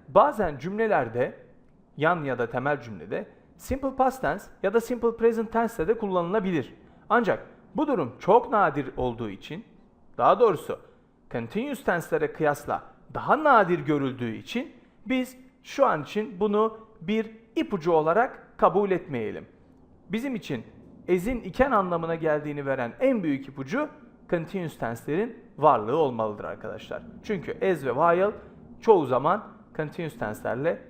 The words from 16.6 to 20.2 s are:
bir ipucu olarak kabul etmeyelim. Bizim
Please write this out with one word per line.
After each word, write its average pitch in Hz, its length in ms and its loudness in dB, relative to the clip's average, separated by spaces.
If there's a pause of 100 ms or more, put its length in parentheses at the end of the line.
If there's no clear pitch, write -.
bir 214 300 -2 (260)
ipucu 180 360 0
olarak 165 640 2
kabul 196 320 4
etmeyelim. 110 560 -4 (600)
Bizim 240 260 -4